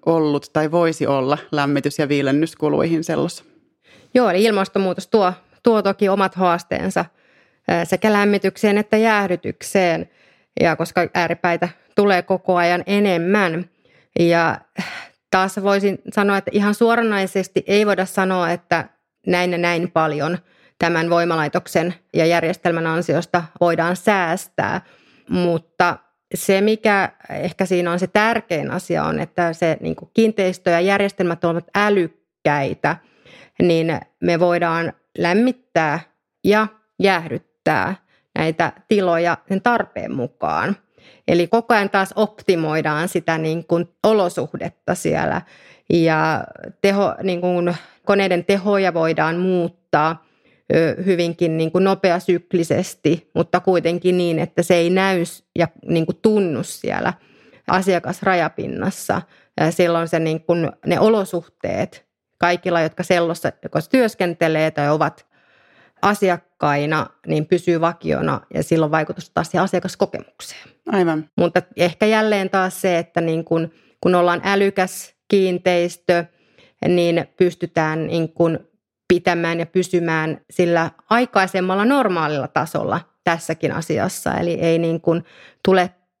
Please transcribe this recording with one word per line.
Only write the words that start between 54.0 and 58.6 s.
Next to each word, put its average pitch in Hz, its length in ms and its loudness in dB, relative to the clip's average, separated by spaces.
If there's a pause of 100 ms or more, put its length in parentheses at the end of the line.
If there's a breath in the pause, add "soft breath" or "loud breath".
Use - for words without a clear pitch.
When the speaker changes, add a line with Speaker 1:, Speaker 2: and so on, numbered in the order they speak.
Speaker 2:
niin, 170 200 0
että - 240 -2
se 180 120 2
ei 170 160 4
näy 190 340 2
s-, - 200 -14 (140)
ja, 165 100 2 (180)
niin 160 200 0
kuin, - 160 -6
tunnu 185 400 2
siellä - 500 -4 (580 soft breath)
asiakasrajapinnassa. 185 1500 -2 (380 soft breath)